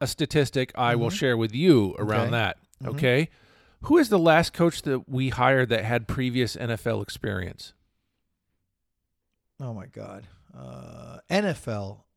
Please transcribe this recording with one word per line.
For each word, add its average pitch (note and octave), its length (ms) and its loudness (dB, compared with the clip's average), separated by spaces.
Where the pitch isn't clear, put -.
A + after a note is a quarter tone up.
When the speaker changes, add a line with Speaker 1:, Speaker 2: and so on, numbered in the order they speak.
Speaker 1:
a C#3 60 -4
statistic C#3 720 -2
I A#2+ 180 2
will A#2 140 0
Speaker 2:
Mm-hmm. - 80 -4
Speaker 1:
share B2+ 200 2
with A2+ 160 -2
you B2+ 460 4
around G#2+ 280 0
Speaker 2:
Okay. A2 40 -2
Speaker 1:
that. A2 280 -2
Speaker 2:
Mm-hmm. B2 100 -6
Speaker 1:
Okay. C#3 340 2
Who D#4 160 4
is C#4 100 4
the G#3 120 4
last E3 320 6
coach E3+ 300 0
that C3+ 260 -4
we C3 220 -2
hired B2+ 400 4
that A2+ 140 0
had A#2 220 -2
previous B2 500 -2
N A#2+ 140 -6
F A2 160 -6
L G#2+ 160 -2
experience? G2 680 -8
Speaker 2:
Oh B2+ 120 -8
my G2+ 140 -12
God. G#2+ 400 -16
Uh, - 600 -18
N G3+ 160 0
F E3 240 -6
L G#2 380 -8